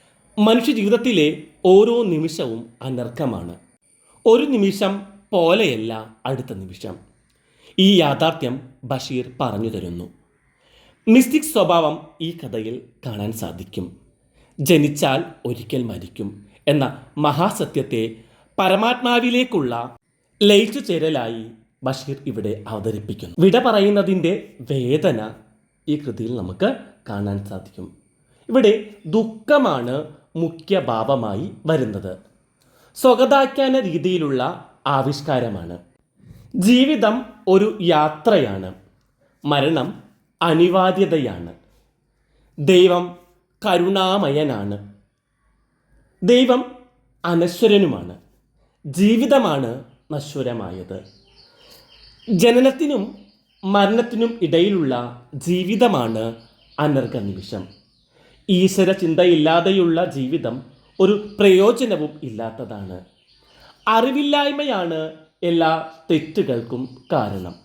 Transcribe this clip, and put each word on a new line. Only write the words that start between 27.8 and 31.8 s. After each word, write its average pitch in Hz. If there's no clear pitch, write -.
ഇവിടെ 220
ദുഃഖമാണ് 190
മുഖ്യ 165
ഭാവമായി 113
വരുന്നത്. 107